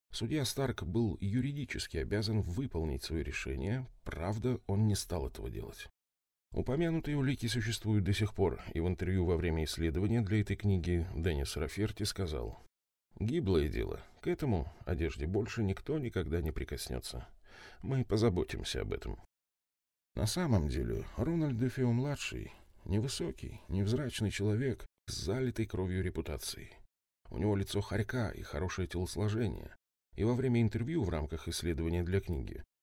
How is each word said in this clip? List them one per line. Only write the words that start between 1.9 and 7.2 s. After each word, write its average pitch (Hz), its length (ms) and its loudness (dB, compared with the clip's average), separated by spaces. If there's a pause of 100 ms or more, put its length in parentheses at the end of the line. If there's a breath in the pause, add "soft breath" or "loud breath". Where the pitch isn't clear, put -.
обязан 104 440 2
выполнить 82 640 -2
своё 80 180 -2
решение, 69 640 -2 (180)
правда, 107 640 -2
он 104 220 4
не 101 80 4
стал 71 320 -2
этого 58 240 -8
делать. - 360 -10 (640)
Упомянутые 160 640 0
улики 131 300 2